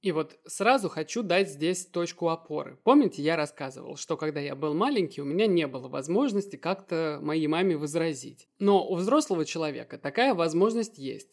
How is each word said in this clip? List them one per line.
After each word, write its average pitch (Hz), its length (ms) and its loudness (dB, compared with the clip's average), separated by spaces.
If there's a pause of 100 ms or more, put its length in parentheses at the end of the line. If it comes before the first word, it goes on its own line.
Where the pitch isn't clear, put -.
И 190 100 0
вот 151 340 -4
сразу 214 420 2
хочу 160 340 -6
дать 185 260 2
здесь 160 380 -2
точку 170 420 -4
опоры. 156 540 -6
Помните, 247 400 6
я 160 140 2
рассказывал, 139 600 -6
что 156 200 -4
когда 151 240 -4
я 143 160 -6
был 151 180 -2
маленький, 190 480 0
у - 20 -8
меня 175 220 2
не 170 220 2
было 131 200 -10
возможности 196 680 -2
как-то 160 680 -4
моей 151 240 0
маме 170 300 2
возразить. 151 720 -4 (100)
Но 196 280 4
у 185 100 -2
взрослого 190 480 2
человека 147 540 -6
такая 233 360 2
возможность 180 640 2
есть. 135 340 -8